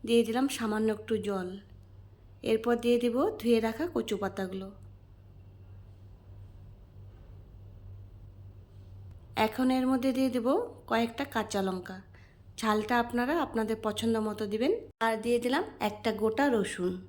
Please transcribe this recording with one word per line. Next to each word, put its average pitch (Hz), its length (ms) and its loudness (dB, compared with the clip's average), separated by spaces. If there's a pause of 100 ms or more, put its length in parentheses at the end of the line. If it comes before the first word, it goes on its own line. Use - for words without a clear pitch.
দিয়ে 233 200 6
দিলাম 240 240 0
সামান্য 220 440 0
একটু 214 300 -2
জল। 190 260 -2 (920)
এরপর 226 340 2
দিয়ে 240 220 4
দেব 240 180 2 (220)
ধুয়ে 233 220 6
রাখা 226 260 -2
কচু 226 300 -2
পাতাগুলো। 190 520 -4 (4000)
এখন 220 340 2
এর 262 160 2
মধ্যে 262 260 2
দিয়ে 262 180 2
দেব 240 160 0 (400)
কয়েকটা 233 380 0
কাঁচা 214 380 -2
লঙ্কা। 185 340 -4 (600)
ঝালটা 214 420 2
আপনারা 240 440 2
আপনাদের 220 400 0
পছন্দ 226 380 2
মতো 214 260 -2
দিবেন। 220 260 2 (280)
আর 226 220 4
দিয়ে 240 160 4
দিলাম 262 260 2 (160)
একটা 214 320 0
গোটা 220 340 2
রসুন। 190 460 2 (160)